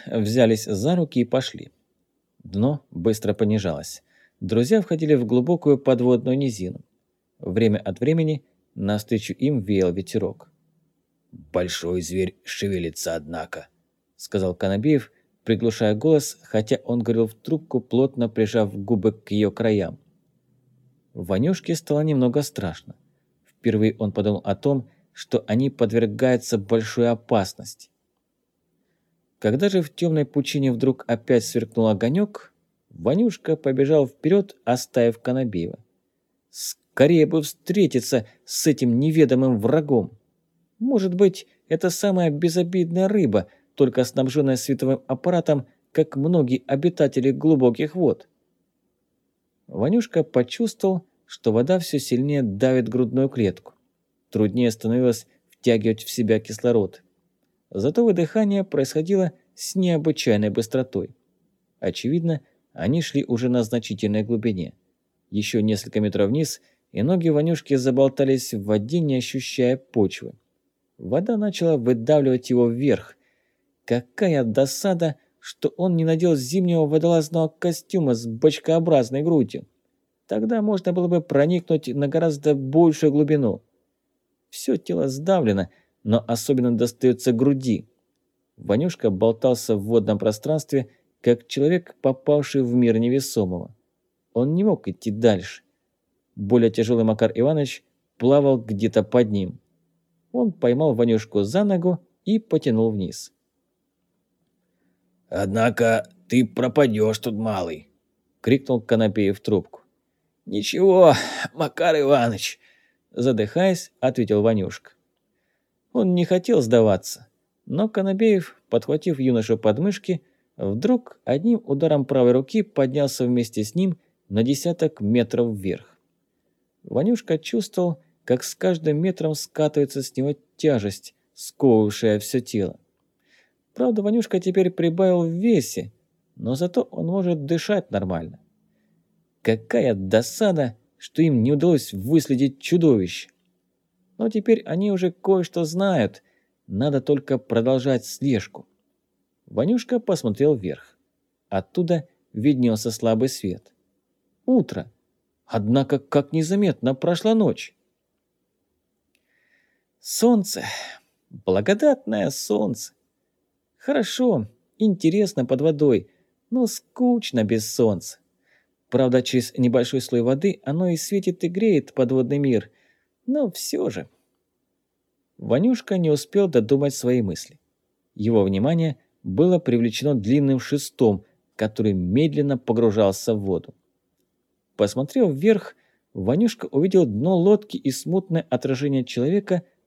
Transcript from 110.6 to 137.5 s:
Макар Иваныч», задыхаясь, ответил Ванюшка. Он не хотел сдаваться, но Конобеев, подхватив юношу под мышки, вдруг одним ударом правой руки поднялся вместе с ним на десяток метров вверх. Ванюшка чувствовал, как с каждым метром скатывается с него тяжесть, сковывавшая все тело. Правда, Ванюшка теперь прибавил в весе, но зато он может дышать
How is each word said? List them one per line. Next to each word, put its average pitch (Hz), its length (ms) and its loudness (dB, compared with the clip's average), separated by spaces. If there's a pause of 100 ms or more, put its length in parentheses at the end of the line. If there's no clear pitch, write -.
Макар 160 460 0
Иваныч», 123 600 0 (520)
задыхаясь, 131 880 0
ответил 117 420 0
Ванюшка. 104 520 -2 (1000)
Он 190 240 0
не 175 100 2
хотел 185 360 2
сдаваться, 113 640 2 (380)
но 202 240 -4
Конобеев, 196 640 0 (140)
подхватив 143 500 -2
юношу 117 380 2
под 107 220 2
мышки, 190 440 -4 (320)
вдруг 135 680 -2
одним 196 420 0
ударом 143 400 0
правой 127 260 4
руки 135 300 0
поднялся 139 640 -2
вместе 120 380 -2
с 110 120 -8
ним 180 240 -2 (300)
на 101 140 0
десяток 151 580 -2
метров 113 540 0
вверх. 98 420 -8 (880)
Ванюшка 170 540 -2
чувствовал, 180 640 -4 (220)
как 127 200 0
с - 120 -10
каждым 160 460 -2
метром 170 340 -2
скатывается 147 640 -2
с - 160 -10
него 139 180 -2 (200)
тяжесть, 110 580 -2 (200)
сковывавшая 110 880 2
все 120 200 -4
тело. - 400 -6 (920)
Правда, 233 280 0
Ванюшка 208 380 0
теперь 180 320 0
прибавил 175 520 0
в 165 60 -2
весе, 175 640 -2 (440)
но 123 180 -4
зато 175 260 -2
он 165 260 -6
может 175 380 -2
дышать 170 460 -2